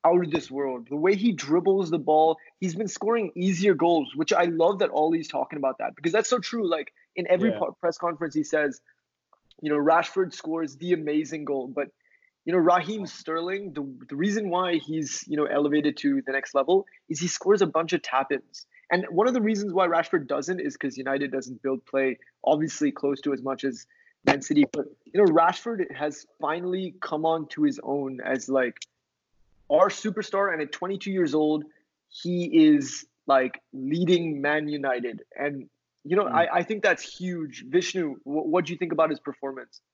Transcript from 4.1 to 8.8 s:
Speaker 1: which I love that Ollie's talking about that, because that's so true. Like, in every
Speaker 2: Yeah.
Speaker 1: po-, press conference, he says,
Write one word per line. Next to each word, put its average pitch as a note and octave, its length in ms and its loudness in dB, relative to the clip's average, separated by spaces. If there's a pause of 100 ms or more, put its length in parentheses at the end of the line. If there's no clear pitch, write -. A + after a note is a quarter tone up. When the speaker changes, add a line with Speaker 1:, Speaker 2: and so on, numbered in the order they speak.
Speaker 1:
which D3+ 180 -2
I F3 120 4
love E3+ 340 2
that F#3+ 120 2
Ollie's D#3+ 360 0
talking C3+ 300 -6
about C3+ 220 -2
that, A#2 160 -6
because D#3+ 160 -2
that's G#3+ 180 0
so B3 100 2
true. G#3+ 300 -4
Like, D#3 240 -4 (220)
in F3 140 -4
every F#3 200 4
Speaker 2:
Yeah. G#3 100 -2
Speaker 1:
po-, - 200 -4
press E3+ 180 -2
conference, E3 360 -4
he D#3 100 0
says, D3 360 -2 (840)